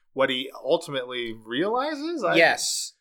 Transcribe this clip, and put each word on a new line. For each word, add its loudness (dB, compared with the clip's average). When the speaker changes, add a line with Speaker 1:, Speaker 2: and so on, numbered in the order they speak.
Speaker 1:
what 2
he -4
ultimately -2
realizes. -2
I 2
Speaker 2:
Yes, 4